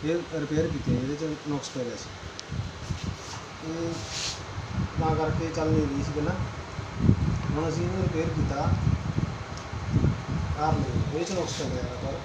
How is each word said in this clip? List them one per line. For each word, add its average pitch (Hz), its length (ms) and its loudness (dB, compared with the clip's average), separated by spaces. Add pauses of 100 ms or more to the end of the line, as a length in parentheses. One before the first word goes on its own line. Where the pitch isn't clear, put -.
ਇਹ 165 360 0
ਰਿਪੇਅਰ 151 280 2
ਕੀਤੇ, 139 240 0
ਇਹਦੇ 131 240 2
'ਚ 151 200 -2 (120)
ਨੁਕਸ 143 220 -2
ਪੈ 131 140 -4
ਗਿਆ 113 120 -4
ਸੀ। - 140 -10 (1500)
ਤੇ 165 280 -4 (1080)
ਤਾਂ 160 160 4
ਕਰਕੇ 160 400 2
ਚੱਲ 160 120 2
ਨਹੀਂ 151 200 6
ਰਹੀ 139 160 0
ਸੀ - 120 -2
ਪਹਿਲਾਂ। 151 180 2 (1200)
ਹੁਣ 160 140 2
ਅਸੀਂ 160 140 0
ਇਹਨੂੰ 190 200 2
ਰਿਪੇਅਰ 165 260 2
ਕੀਤਾ। 147 400 2 (1900)
ਆਹ 156 80 4
ਲਓ, 143 420 2
ਇਹਦੇ 165 100 0
'ਚ 175 80 -2
ਨੁਕਸ 170 220 0
ਪੈ 151 120 -2
ਗਿਆ 123 180 -2
ਪਰ 135 300 -4 (120)